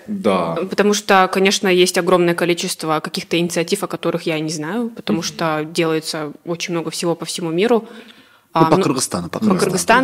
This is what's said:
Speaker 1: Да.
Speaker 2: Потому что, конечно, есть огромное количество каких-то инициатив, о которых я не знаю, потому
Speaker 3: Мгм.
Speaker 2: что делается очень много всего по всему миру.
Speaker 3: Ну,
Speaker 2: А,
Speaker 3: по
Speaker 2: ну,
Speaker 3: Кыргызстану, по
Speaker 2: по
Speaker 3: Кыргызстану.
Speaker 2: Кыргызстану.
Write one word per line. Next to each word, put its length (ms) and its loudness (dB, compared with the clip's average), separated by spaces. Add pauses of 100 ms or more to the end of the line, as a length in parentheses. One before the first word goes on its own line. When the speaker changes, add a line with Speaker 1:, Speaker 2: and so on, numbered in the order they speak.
Speaker 1:
Да. 480 0 (140)
Speaker 2:
Потому 240 2
что, 380 4
конечно, 360 2
есть 300 4
огромное 380 4
количество 640 -2
каких-то 380 -4
инициатив, 460 -2
о 40 -4
которых 400 -4
я 120 -2
не 120 -4
знаю, 380 -6
потому 300 -4
Speaker 3:
Мгм. 80 -6
Speaker 2:
что 380 -2
делается 680 -2 (140)
очень 280 -6
много 180 -4
всего 240 -2
по 100 -10
всему 260 -6
миру. 360 2 (680)
Speaker 3:
Ну, 80 4
Speaker 2:
А, 100 6
Speaker 3:
по 60 6
Speaker 2:
ну, 60 4
Speaker 3:
Кыргызстану, 460 -2
по 100 -6
Speaker 2:
по 60 0
Speaker 3:
Кыргызстану. 140 4
Speaker 2:
Кыргызстану. 440 2